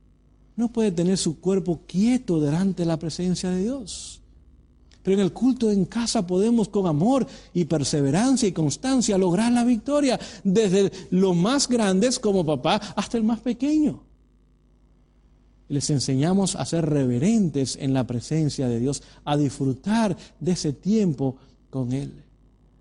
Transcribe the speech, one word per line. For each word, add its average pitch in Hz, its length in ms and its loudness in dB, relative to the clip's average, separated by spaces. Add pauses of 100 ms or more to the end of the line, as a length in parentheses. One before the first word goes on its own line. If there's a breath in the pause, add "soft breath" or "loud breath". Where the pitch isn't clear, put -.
(560)
No 233 160 -2
puede 220 180 0
tener 175 260 2
su 160 220 -2
cuerpo 180 480 -2
quieto 202 540 0
delante 175 420 0
de 165 40 0
la 165 120 0
presencia 180 520 -4
de 185 120 -2
Dios. 240 580 -8 (840)
Pero 190 100 2
en 202 60 2
el 185 120 2
culto 240 380 0
en 202 140 2
casa 226 420 -2
podemos 208 420 2
con 190 200 0
amor 202 360 2 (300 loud breath)
y 175 120 2
perseverancia 160 800 2
y 165 40 0
constancia 208 640 0
lograr 190 360 2
la 240 100 2
victoria, 247 560 0 (240 loud breath)
desde 196 480 4 (200 loud breath)
los 185 260 4
más 233 320 2
grandes 226 500 2
como 196 260 0
papá 156 360 0 (160 loud breath)
hasta 214 200 -4
el 226 60 0
más 220 160 0
pequeño. 285 640 0 (1700)
Y 143 60 -4
les 139 140 -2
enseñamos 156 680 0
a 135 100 -6
ser 165 180 -2
reverentes 143 960 0
en 135 140 -2
la 127 140 0
presencia 135 600 -2
de 117 120 -2
Dios, 135 240 -4 (200 loud breath)
a 147 120 0
disfrutar 147 800 0 (240 loud breath)
de 156 100 -2
ese 165 220 -2
tiempo 165 640 0 (340 loud breath)
con 127 220 -4
Él. 139 320 -8 (560)